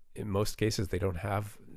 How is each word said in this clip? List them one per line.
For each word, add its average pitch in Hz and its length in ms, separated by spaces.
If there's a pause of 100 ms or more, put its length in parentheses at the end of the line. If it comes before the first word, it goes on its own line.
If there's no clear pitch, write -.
(160)
in 107 120
most 101 300
cases, 107 300
they 95 100
don't 92 200
have 104 380 (200)